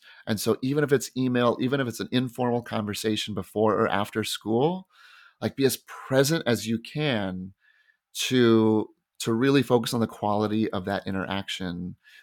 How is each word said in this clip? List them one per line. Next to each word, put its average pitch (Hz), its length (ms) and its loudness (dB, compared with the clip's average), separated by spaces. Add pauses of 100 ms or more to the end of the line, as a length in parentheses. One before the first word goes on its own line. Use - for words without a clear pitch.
(280)
And 107 120 -2
so 113 220 0
even 143 220 0
if 143 100 0
it's 127 240 2
email, 123 440 2
even 127 200 0
if 127 60 -2
it's 110 140 -6
an - 100 -8
informal 123 520 -2
conversation 107 680 -4
before 104 420 2
or 110 120 2
after 104 360 -2
school, 143 640 -2 (540)
like, 113 160 -2
be 135 80 2
as 123 120 2
present 139 720 0
as 113 200 0
you 113 120 0
can 101 760 -4 (600)
to 113 800 4 (320)
to 117 80 0
really 135 300 4
focus 117 300 0
on 120 60 0
the 110 80 0
quality 104 640 0
of 95 140 -4
that 98 220 -4
interaction, 92 880 -6 (280)